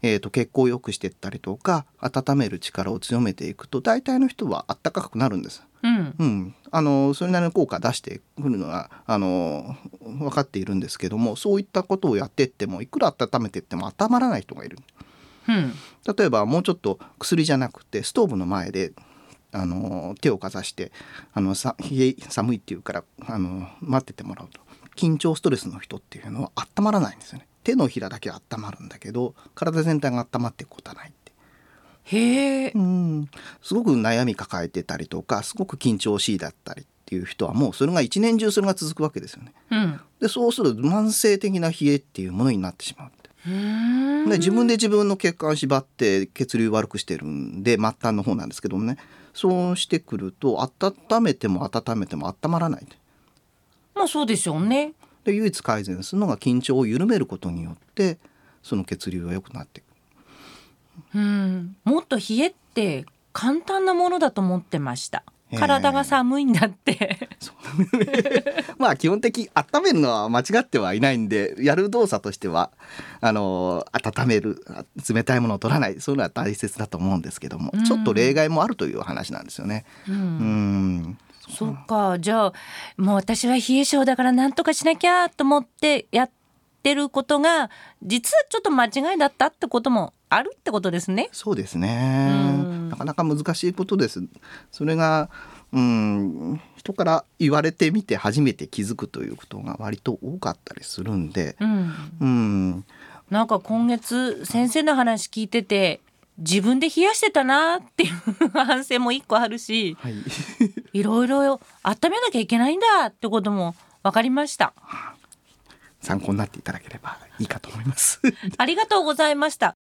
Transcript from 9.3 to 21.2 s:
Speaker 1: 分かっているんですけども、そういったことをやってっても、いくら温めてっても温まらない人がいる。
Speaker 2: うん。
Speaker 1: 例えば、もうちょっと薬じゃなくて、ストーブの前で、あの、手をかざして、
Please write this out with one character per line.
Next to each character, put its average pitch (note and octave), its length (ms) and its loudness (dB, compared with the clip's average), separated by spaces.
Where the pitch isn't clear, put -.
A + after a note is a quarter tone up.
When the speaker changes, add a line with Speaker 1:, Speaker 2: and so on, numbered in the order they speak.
Speaker 1:
分 C3+ 300 -8
か C#3+ 100 -2
っ C#3 40 0
て G#2 140 -8
い F#2 60 -6
る G2 100 -4
ん F#2+ 60 0
で - 80 -8
す - 100 -12
け F#2 80 -6
ど G2+ 100 -4
も、 A2+ 200 0
そ G3+ 180 2
う G3+ 60 2
い - 20 -6
っ - 20 -8
た F#3 180 -2
こ F#3+ 140 -2
と F#3+ 120 0
を G#2+ 80 2
や C3 80 -2
っ - 40 -12
て - 160 2
っ - 40 -6
て - 180 -6
も、 F2+ 140 -8
い B2 60 -12
く D4+ 120 -6
ら G#3 180 2
温 A#2+ 260 -2
め G#2+ 60 -4
て F#2 100 -8
っ - 20 -16
て - 160 -10
も F#2+ 100 -6
温 G#3 240 -2
ま B3 80 4
ら B3+ 80 2
な F#3+ 120 0
い - 20 -12
人 - 140 -14
が - 100 -14
い - 40 -12
る。 - 80 -18
Speaker 2:
う A#3 60 2
ん。 D3 200 2
Speaker 1:
例 G#3 80 4
え D#3+ 40 4
ば、 G#2+ 160 4
も C#3 140 2
う F3+ 40 -2
ち - 80 0
ょ - 20 2
っ - 20 0
と G2 240 -2
薬 E3 280 0
じ D#3 80 2
ゃ C3+ 40 2
な B2+ 120 -2
く - 160 -20
て、 - 180 -6
ス - 80 -8
ト A#3 140 4
ー - 20 0
ブ B2+ 80 -2
の F#2 100 -2
前 F#2 260 -4
で、 F#2+ 200 -4
あ F#2+ 120 -4
の、 F2+ 540 -6
手 D#3 120 2
を G2 60 -2
か F#2+ 120 -8
ざ F#2 140 -10
し - 100 -10
て、 - 180 -10